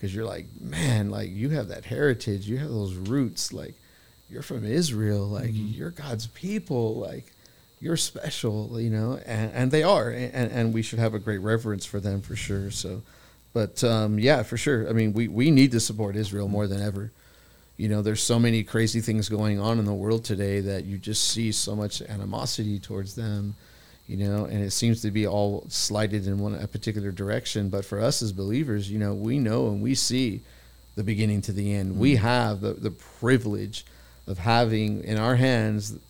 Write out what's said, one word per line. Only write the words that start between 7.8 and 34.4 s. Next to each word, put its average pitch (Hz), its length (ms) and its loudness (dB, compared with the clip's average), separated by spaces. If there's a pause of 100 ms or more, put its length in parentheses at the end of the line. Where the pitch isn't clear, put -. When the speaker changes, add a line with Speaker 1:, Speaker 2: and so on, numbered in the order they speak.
Speaker 1:
you're 165 160 -2
special," 113 800 -4
you 113 120 0
know, 110 360 0
and, 110 260 -2
and 127 200 2
they 156 100 4
are, 156 280 4
and, 120 420 -2
and 117 200 2
we 113 100 2
should 113 180 -2
have 113 140 2
a 107 40 0
great 104 200 -2
reverence 107 460 0
for - 140 -6
them 98 220 0
for 107 160 -8
sure. 98 340 -2
So, 92 320 -6 (520)
but, 107 280 0
um, 107 380 4
yeah, 123 240 6
for 117 120 -6
sure. 120 320 2
I - 40 0
mean, 110 220 4
we, 117 120 2
we 117 240 4
need 135 220 8
to 117 80 4
support 107 340 -2
Israel 101 320 -2
more 104 220 0
than 98 120 -2
ever. 101 300 -4 (680)
You 110 100 0
know, 104 140 2
there's 107 180 0
so 117 200 4
many 113 240 4
crazy 113 360 2
things 110 280 0
going 107 320 0
on 113 180 2
in 110 60 2
the 104 100 0
world 107 300 0
today 101 360 0
that 98 240 -2
you 98 140 -6
just 104 300 -2
see 113 240 0
so 101 240 -2
much 104 260 -4
animosity 104 800 -4
towards 98 340 -8
them, 104 400 -4 (540)
you - 80 -6
know, 101 300 0
and 101 180 0
it 98 80 -2
seems 117 300 2
to 104 100 -2
be 104 160 2
all 101 400 0
slighted 104 580 0
in 98 140 0
one, 104 160 -2
a 104 100 -6
particular 104 460 -4
direction. 101 560 -2
But 98 160 -2
for 101 160 -4
us 123 200 2
as 107 120 -2
believers, 104 580 -2
you 104 80 -2
know, 104 160 0
we 110 240 0
know 120 300 2
and 101 120 0
we 123 140 0
see 120 460 0 (560)
the 104 80 -2
beginning 104 380 2
to 107 100 -4
the 101 200 0
end. 95 280 -2
We 135 160 6
Speaker 3:
Mm-hmm. 120 80 4
Speaker 1:
have 113 360 2
the, 104 120 -2
the - 180 -4
privilege 110 960 -2 (400)
of 92 120 -6
having 110 640 2